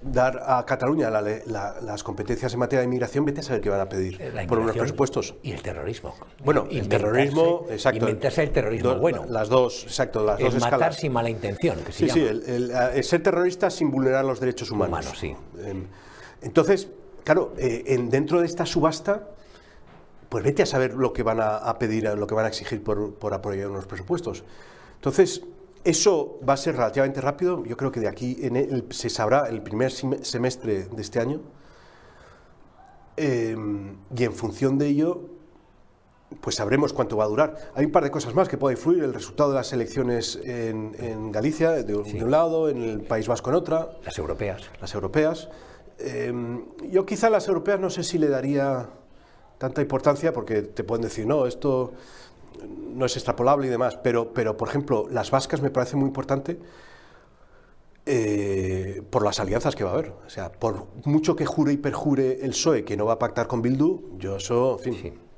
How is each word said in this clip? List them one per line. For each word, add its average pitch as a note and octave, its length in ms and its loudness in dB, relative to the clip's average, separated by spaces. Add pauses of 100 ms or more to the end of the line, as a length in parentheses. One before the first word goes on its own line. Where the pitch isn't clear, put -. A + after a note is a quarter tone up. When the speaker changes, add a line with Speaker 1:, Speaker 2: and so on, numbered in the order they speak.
Speaker 1:
dar B2+ 440 0
a B2 220 4
Cataluña C3 420 2
la A2 100 2
le-, G#2+ 280 -2
la, G2+ 340 -6
las G#2 220 -6
competencias A2+ 500 -4
en A#2 60 -4
materia B2+ 220 2
de B2 40 2
inmigración, B2 400 0
vete C#3+ 140 -2
a D3 40 -8
saber A2+ 180 -2
qué G#2 100 0
van G2 80 2
a F#2+ 100 0
pedir F#2 320 -4
Speaker 2:
Eh, B2+ 100 -8
la G2 140 -6
Speaker 1:
por A2+ 140 2
unos A2+ 160 2
Speaker 2:
inmigración A#2+ 80 0
Speaker 1:
presupuestos. C#3 580 -2
Speaker 2:
y A#2+ 100 -8
el - 120 -8
terrorismo. E2 500 -8 (300)
Speaker 1:
Bueno, C#3 260 2
el - 80 -6
Speaker 2:
Inventarse, G#2 280 2
Speaker 1:
terrorismo, C#3+ 680 4
exacto. A2 300 2
Speaker 2:
inventarse A2 420 0
el D3 80 0
terrorismo A2+ 380 2
Speaker 1:
Do-, C3 100 2
Speaker 2:
bueno. D3+ 280 2
Speaker 1:
las A2 220 -2
dos, B2 360 4
exacto, - 380 0
las G#2+ 160 4
Speaker 2:
El C3 120 2
Speaker 1:
dos B2 40 0
Speaker 2:
matar A#2+ 180 4
Speaker 1:
escalas. D3+ 240 2
Speaker 2:
sin D3 160 -2
mala A#2 180 2
intención, G2+ 480 -2
que - 120 -10
se - 160 -12
Speaker 1:
Sí, - 20 4
sí, A#2+ 100 4
Speaker 2:
llama. B2 120 4
Speaker 1:
el, A2+ 120 -2
el, B2 280 -2 (260)
el B2+ 60 2
ser E3 200 2
terrorista F3+ 480 2
sin D#3 180 0
vulnerar C3 360 4
los C3 140 0
derechos B2 300 -2
humanos. G2+ 200 0 (180)
Speaker 2:
Humanos, - 100 -10
sí. C#2+ 180 -6 (300)
Speaker 1:
Em, F#2+ 200 -8 (580)
entonces, F#3 460 4 (340)
claro, D#3+ 340 2
eh, A#2 300 -2
en, B2 240 2
dentro C#3+ 300 2
de E3+ 40 4
esta E3+ 220 -4
subasta, D#3+ 640 0 (1000)
pues G#2+ 140 -2
vete C#3 180 2
a D#3+ 60 6
saber B2+ 260 2
lo B2 200 0
que B2 100 -4
van A2 160 2
a, G#2+ 180 2
a A#2 220 -2
pedir, A2 240 0
lo G#2 240 0
que G#2+ 80 -2
van A2 100 2
a A2 40 0
exigir G#2+ 340 -6
por, G#2 320 -2
por G#2 180 -4
apoyar G2+ 360 -4
unos F#2+ 180 -8
presupuestos. G2 560 -6 (520)
Entonces, - 460 2 (420)
eso E3 640 2
va C#3 60 6
a C#3 40 4
ser D3+ 180 -2
relativamente C3+ 460 0
rápido. F3+ 420 0
Yo A#2 140 -6
creo C3+ 140 -2
que A#2+ 80 -6
de G#2+ 80 0
aquí B2 340 -4
en A#2+ 140 -2
el, C3 340 0
se - 220 -6
sabrá A#2+ 360 4
el A2+ 140 -6
primer G#2+ 300 0
sim-, C3+ 320 -4
semestre A2+ 640 -2
de A2 180 -8
este - 160 -4
año. C#3 220 -2 (1800)
Em, A2 800 -2 (200)
y A#2+ 80 2
en A2 100 0
función C3 440 0
de D3 100 2
ello, D#3 340 2 (1200)
pues G#2 160 -4
sabremos C3+ 340 2
cuánto A#2+ 260 -2
va G#2+ 60 4
a G#2+ 40 2
durar. C#3+ 280 2 (200)
Hay C#3 100 2
un D3+ 60 -2
par E3 120 6
de C#3+ 80 -2
cosas C#3 240 -4
más F3+ 140 4
que - 80 -4
puede C3+ 180 2
influir. E3+ 280 2
El C3+ 100 0
resultado C#3+ 380 0
de C#3+ 40 2
las B2 160 -2
elecciones A#2+ 720 -2
en, A2 560 -6
en A2 320 -6
Galicia, D3+ 400 2
de, G#2 320 0
Speaker 2:
Sí. G#2 140 -6
Speaker 1:
de A#2 80 -2
un B2 60 2
lado, D#3+ 380 4
en B2+ 120 -2
el A2 200 -4
País A2 260 -2
Vasco A#2+ 240 0
en D3+ 40 2
otra. E3+ 340 0 (140)
Speaker 2:
Las - 140 -10
europeas. F#2+ 460 -4 (180)
Speaker 1:
Las G2 120 -8
europeas. D3+ 560 0 (480)
Em, A#2+ 680 -6 (260)
yo F#3+ 140 2
quizá A3 220 0
a - 20 6
las G#3+ 180 2
europeas F#3+ 320 2
no F#3 100 0
sé F3 140 -4
si E3+ 140 -2
le D#3 100 4
daría C3+ 640 0 (680)
tanta C3 240 -2
importancia, C#3+ 520 2
porque A2 300 0
te G#2 200 -8
pueden A2+ 200 -2
decir, G#2+ 220 -4
"No, C#3 220 4
esto B2+ 460 0 (1000)
no B2+ 120 0
es A#2+ 100 0
extrapolable" C3 520 2
y - 20 -2
demás, A#2+ 340 0
pero, A#2 300 2
pero, A2 240 0
por A2 100 -2
ejemplo, C#3 420 0
las A#2+ 220 -2
vascas C3+ 300 0
me C#3+ 80 0
parece C3 260 0
muy C#3 120 2
importante, C3+ 520 -4 (1500)
eh, G2 1040 0
por A#2 140 2
las G#2 160 0
alianzas A2 360 0
que A2 100 -4
va F2+ 60 -2
a - 20 -2
haber. D3+ 200 -2 (120)
O - 40 -20
sea, F2+ 220 -10
por G#2+ 360 -4 (180)
mucho D#3 320 4
que D#3 80 0
jure C#3+ 260 2
y C#3+ 60 2
perjure C3+ 680 0
el B2+ 80 -2
psoe C3 300 2
que G#2 140 -4
no G#2 80 0
va A2+ 80 4
a A2+ 60 0
pactar A#2+ 280 0
con A#2 140 0
Bildu, C3 560 2
yo F#2+ 180 -6
eso, A#2+ 420 2
en - 60 -12
fin, A#2+ 180 -2
Speaker 2:
Sí. E2+ 120 -10 (240)